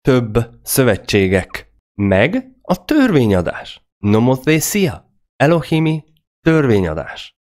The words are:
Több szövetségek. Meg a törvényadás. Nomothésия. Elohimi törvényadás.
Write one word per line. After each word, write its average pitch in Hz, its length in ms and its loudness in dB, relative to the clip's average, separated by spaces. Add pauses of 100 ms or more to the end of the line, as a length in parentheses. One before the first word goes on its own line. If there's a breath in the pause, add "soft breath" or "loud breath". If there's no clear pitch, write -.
Több 120 380 0 (240)
szövetségek. 98 1080 -2 (260)
Meg 110 520 0 (100)
a - 240 -6
törvényadás. 131 960 0 (160)
Nomothésия. 131 1120 0 (260)
Elohimi 160 680 0 (380)
törvényadás. 107 960 0 (100)